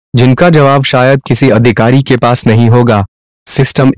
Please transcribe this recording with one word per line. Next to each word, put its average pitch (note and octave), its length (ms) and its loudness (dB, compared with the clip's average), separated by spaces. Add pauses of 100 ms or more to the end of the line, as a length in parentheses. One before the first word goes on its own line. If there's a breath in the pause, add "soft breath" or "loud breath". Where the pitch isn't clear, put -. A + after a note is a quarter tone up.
(160)
जिनका B2+ 340 0
जवाब C#3 340 2
शायद C3+ 440 0
किसी C3 220 0
अधिकारी A#2 520 0
के C3 140 -2
पास A#2+ 300 -2
नहीं A#2 240 2
होगा। A#2 340 0 (420)
सिस्टम C3 520 -2